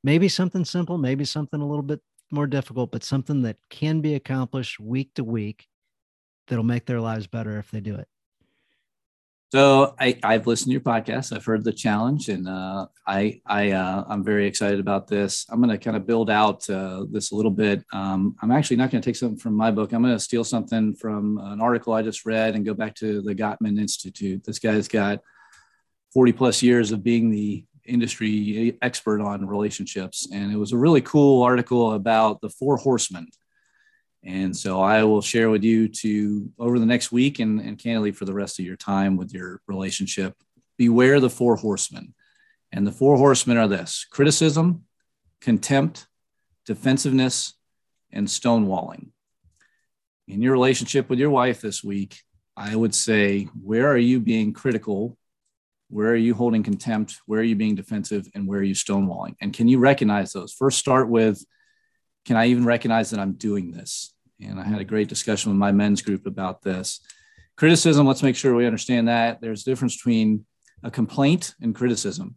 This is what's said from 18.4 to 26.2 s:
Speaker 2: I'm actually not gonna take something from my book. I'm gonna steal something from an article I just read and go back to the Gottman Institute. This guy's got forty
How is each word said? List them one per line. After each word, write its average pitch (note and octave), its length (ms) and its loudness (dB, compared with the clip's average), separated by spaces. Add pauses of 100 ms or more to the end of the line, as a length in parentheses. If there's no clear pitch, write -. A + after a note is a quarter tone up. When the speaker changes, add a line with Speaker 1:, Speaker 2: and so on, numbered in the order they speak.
Speaker 2:
I'm A2 80 0
actually C#3 260 2
not B2+ 140 0
gonna A2+ 100 -2
take A#2+ 140 -4
something A#2 240 -4
from G#2+ 160 -4
my A2 160 2
book. G#2 200 -2
I'm A#2 120 0
gonna B2 160 2
steal A#2 240 -2
something A2 500 -2
from G#2 460 -4
an G2+ 220 -8
article A#2 320 0
I A2 100 0
just A2 240 -8
read A2 260 0
and G#2 100 -2
go G#2+ 120 -4
back G#2+ 200 -6
to G#2 280 -4
the G#2 100 -4
Gottman G#2 460 -2
Institute. G2 640 -6
This - 160 -10
guy's G#2+ 280 0
got G2+ 340 -2 (920)
forty B2+ 180 8